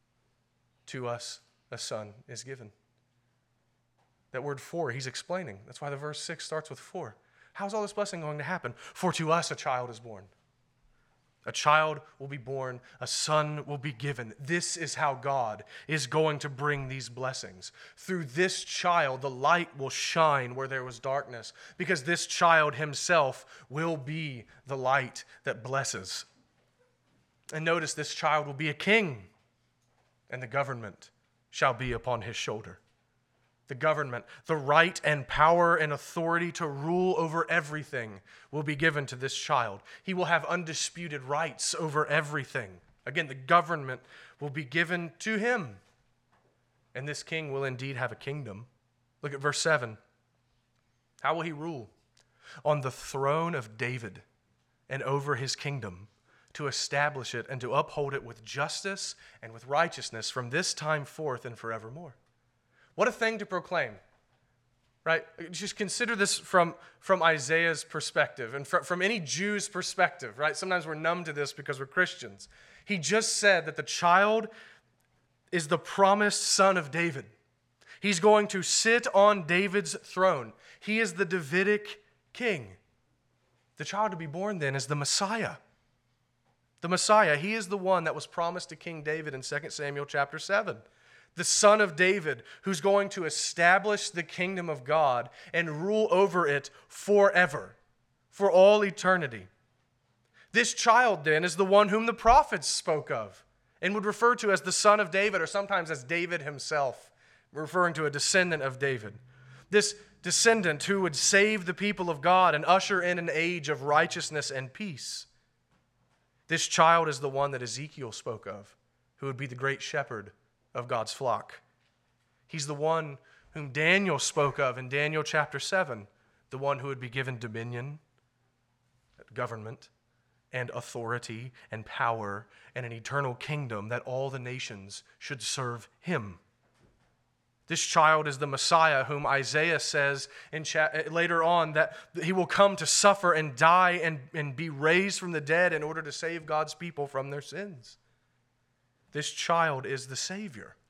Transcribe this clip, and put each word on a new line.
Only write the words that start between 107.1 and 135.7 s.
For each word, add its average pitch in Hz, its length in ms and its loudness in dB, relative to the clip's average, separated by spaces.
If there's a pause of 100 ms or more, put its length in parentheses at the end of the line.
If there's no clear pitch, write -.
referring 156 400 0
to 151 140 -2
a 143 40 0
descendant 165 520 2
of 127 160 -4
David. 120 400 -4 (500)
This 208 260 4 (280)
descendant 180 640 4
who 196 160 0
would 165 140 0
save 202 520 4
the 180 80 -4
people 196 340 -2
of 147 120 -4
God 175 340 8
and 151 100 0
usher 190 360 4
in 175 180 0
an 170 120 -4
age 165 380 -2
of 135 140 -2
righteousness 151 640 0
and 131 240 -8
peace. - 540 -10 (1200)
This 160 200 -2
child 165 400 6
is 135 120 -4
the 143 100 -4
one 139 220 0
that 127 100 -6
Ezekiel 123 500 -10
spoke 110 360 -10
of, 101 280 -14 (420)
who 139 100 -8
would 131 100 -6
be 139 100 -8
the 127 80 -10
great 135 280 -4
shepherd 120 480 -6 (440)
of 120 120 -6
God's 113 240 -2
flock. - 500 -4 (840)
He's 147 200 -8
the 151 80 -6
one 156 420 -2 (340)
whom 147 200 -10
Daniel 165 480 2
spoke 143 400 0
of 127 180 0
in 127 100 -12
Daniel 147 360 -2
chapter 147 360 -2
seven, 139 480 -4 (440)
the 131 80 -10
one 139 180 0
who 135 120 -8
would 131 100 -8
be 123 100 -10
given 127 300 -6
dominion, 120 580 -8 (1400)
government, 117 560 -10 (640)
and 127 160 -6
authority 120 800 -8 (200)
and 110 160 -12
power 110 580 -4 (300)
and 127 100 -8
an 117 60 -12
eternal 131 420 -6
kingdom 117 560 -8
that 120 140 -6
all 131 260 -6
the 135 80 -10
nations 120 640 -12 (160)
should 127 240 -10
serve 120 480 -6 (100)